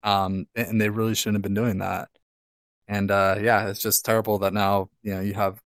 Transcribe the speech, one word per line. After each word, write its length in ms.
Um, 440
a-, 60
and 180
they 100
really 240
shouldn't 220
have 60
been 120
doing 260
that. 280
And, 240
uh, 300
yeah, 260
it's 140
just 240
terrible 340
that 140
now, 360
you 100
know, 60
you 140
have 360